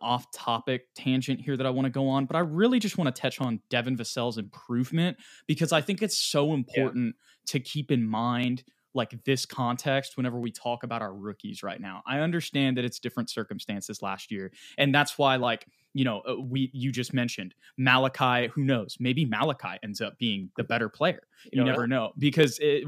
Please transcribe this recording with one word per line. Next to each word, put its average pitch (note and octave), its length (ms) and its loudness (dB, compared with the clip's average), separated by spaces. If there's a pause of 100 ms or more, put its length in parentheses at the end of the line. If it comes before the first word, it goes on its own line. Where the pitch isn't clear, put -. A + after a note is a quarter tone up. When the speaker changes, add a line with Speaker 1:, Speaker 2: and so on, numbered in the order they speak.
Speaker 1:
off-topic A#2+ 920 -2
tangent C3 440 0
here C#3+ 160 -4
that C3 100 -2
I C3 40 2
wanna C3 200 0
go C3+ 200 0
on, C3+ 160 2
but C#3+ 100 -4
I E3 40 2
really F#3+ 400 4
just G#3 180 -2
wanna D3+ 140 2
touch - 280 -2
on A#2+ 300 -2
Devin B2 260 0
Vassell's A#2 420 -2
improvement B2+ 800 -2 (300)
because D3+ 240 2
I E3 100 6
think G3 200 -2
it's G#3+ 160 -2
so D3 300 2
Speaker 2:
Yeah. D#3 80 2
Speaker 1:
important B2 600 0 (320)
to C#3+ 140 0
keep C#3 280 -6
in B2 160 4
mind, A#2+ 580 0 (300)
like, A#2+ 300 -4
this C3+ 220 0
context C3+ 720 -2
whenever B2 220 -2
we A#2+ 120 -4
talk A#2+ 320 -6
about A#2 180 -4
our G2 120 -6
rookies G2+ 500 -10
right F#2+ 160 -6
now. F#2+ 260 -12
I C3+ 140 -2
understand D3+ 580 0
that B2 80 0
it's A#2+ 140 -6
different A#2+ 300 -6
circumstances G#2 720 -8
last F#2+ 280 -6
year, F#2+ 220 -8 (260)
and C#3 160 4
that's C#3+ 240 4
why, C3+ 200 4
like, A#2+ 300 -2 (260)
you C3+ 100 2
know, A2 240 0
uh, B2 140 -2
we, C3 320 -2
you C3+ 180 -2
just B2 220 -4
mentioned A#2+ 420 -2 (220)
Malachi, B2+ 720 4
who C#3+ 140 -2
knows? B2+ 360 0
Maybe B2+ 260 2
Malachi D3+ 580 -2
ends G#2 180 -6
up G#2 160 -6
being G2+ 400 -2
the A#2 80 -2
better A#2 240 0
player. - 360 -2 (200)
Speaker 2:
You - 80 -20
Speaker 1:
You C3 60 0
Speaker 2:
don't B2+ 80 4
Speaker 1:
never A#2+ 200 2
Speaker 2:
know. B2 200 0
Speaker 1:
know - 100 -8
because, C#3+ 420 4
it, D3 280 2